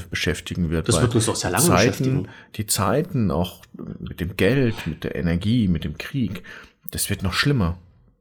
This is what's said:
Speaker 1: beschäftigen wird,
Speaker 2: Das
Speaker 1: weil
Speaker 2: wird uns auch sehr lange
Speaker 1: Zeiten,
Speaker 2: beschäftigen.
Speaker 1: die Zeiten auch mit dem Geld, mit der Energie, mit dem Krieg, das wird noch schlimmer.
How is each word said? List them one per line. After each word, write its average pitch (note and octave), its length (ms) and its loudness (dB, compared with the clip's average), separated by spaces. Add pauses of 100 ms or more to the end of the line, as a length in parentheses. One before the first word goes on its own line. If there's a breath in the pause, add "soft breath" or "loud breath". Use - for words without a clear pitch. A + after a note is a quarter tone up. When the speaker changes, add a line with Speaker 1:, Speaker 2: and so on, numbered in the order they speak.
Speaker 1:
beschäftigen - 600 -2
wird, D#2+ 160 0
Speaker 2:
Das A#2+ 80 4
Speaker 1:
weil D#2 80 4
Speaker 2:
wird A2+ 120 2
uns A2 140 4
auch G2 60 -2
sehr F#2 160 -2
lange G#2+ 160 4
Speaker 1:
Zeiten, B2 80 4
Speaker 2:
beschäftigen. G#2+ 520 2 (280 loud breath)
Speaker 1:
die G#2+ 100 -6
Zeiten A2 640 0
auch - 320 -2 (380)
mit - 200 -10
dem F2+ 160 -4
Geld, A2 520 2
mit D2+ 160 -6
der - 120 -6
Energie, G2 520 2
mit D#2+ 160 0
dem D2 160 -6
Krieg, - 420 -4 (480 loud breath)
das - 220 -4
wird F#2+ 100 -2
noch F#2 120 0
schlimmer. G#2+ 440 2 (440)